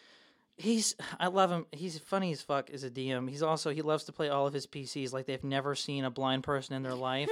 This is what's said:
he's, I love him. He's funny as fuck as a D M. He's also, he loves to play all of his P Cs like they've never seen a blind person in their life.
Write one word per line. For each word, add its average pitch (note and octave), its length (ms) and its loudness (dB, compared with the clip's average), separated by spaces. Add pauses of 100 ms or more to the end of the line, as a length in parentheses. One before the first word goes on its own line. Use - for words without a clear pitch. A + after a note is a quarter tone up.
(580)
he's, G#3+ 380 2 (240)
I E3+ 80 2
love F#3+ 220 6
him. E3+ 220 0
He's D#3 260 -8
funny F#3+ 340 0
as D3 120 -4
fuck C#3 260 0
as C3+ 140 -8
a C3 80 -6
D C3 180 -2
M. B2+ 180 0
He's C#3+ 140 -6
also, D#3 300 2
he D3+ 100 -2
loves D3+ 240 2
to D#3+ 60 -12
play D3+ 180 0
all C#3 160 4
of C#3 80 0
his C#3 140 -4
P C#3+ 180 -10
Cs C3 260 -4
like C3 140 -4
they've C3+ 180 -4
never C#3 300 2
seen C#3 300 -2
a C3 80 0
blind C3 320 2
person C#3 320 -2
in C3 80 -4
their B2+ 100 -2
life. C3 380 0